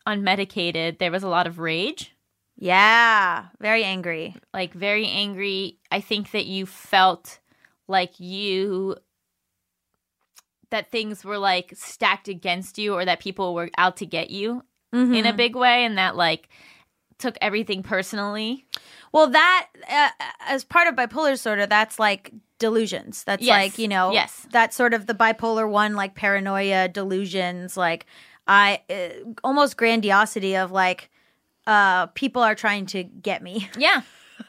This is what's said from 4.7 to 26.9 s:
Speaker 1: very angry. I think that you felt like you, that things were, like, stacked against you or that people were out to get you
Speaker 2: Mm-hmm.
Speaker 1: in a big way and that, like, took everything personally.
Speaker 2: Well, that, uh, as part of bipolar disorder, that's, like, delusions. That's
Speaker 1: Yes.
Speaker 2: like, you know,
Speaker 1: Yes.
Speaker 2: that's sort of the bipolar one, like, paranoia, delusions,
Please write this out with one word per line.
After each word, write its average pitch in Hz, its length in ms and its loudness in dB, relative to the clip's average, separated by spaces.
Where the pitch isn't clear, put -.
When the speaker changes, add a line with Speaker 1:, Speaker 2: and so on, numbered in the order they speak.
Speaker 1:
very 202 320 -2
angry. 196 720 -6
I 190 100 -2
think 208 300 -6
that 208 160 -4
you 190 180 -6
felt - 760 0
like 185 320 -2
you, 190 760 -4
that 214 220 -6
things 214 320 -6
were, 202 140 -6
like, 185 380 -2
stacked - 520 -2
against 180 500 -6
you 208 160 -4
or 180 120 -2
that 175 140 0
people 185 340 -6
were 170 240 -6
out 180 200 2
to 202 80 -12
get 165 240 -6
you 220 340 -6
Speaker 2:
Mm-hmm. 247 220 2
Speaker 1:
in 220 100 2
a 233 80 2
big 240 200 0
way 247 300 4
and 220 140 -2
that, 185 180 0
like, 165 320 0
took 247 240 -6
everything 202 420 -2
personally. 208 840 -6
Speaker 2:
Well, 311 160 6
that, 339 400 4
uh, 294 200 2
as 269 160 -2
part 339 240 4
of 285 80 0
bipolar 262 360 0
disorder, 208 360 -2
that's, 214 320 2
like, 208 320 -2
delusions. 214 680 -4
That's 202 180 -4
Speaker 1:
Yes. 240 100 6
Speaker 2:
like, - 60 -12
you 220 100 -2
know, 190 240 2
Speaker 1:
Yes. - 360 -2
Speaker 2:
that's 226 280 2
sort 240 160 2
of 214 120 -2
the 226 80 -4
bipolar 226 560 0
one, 208 260 2
like, 196 200 -6
paranoia, 196 720 0
delusions, 185 880 -6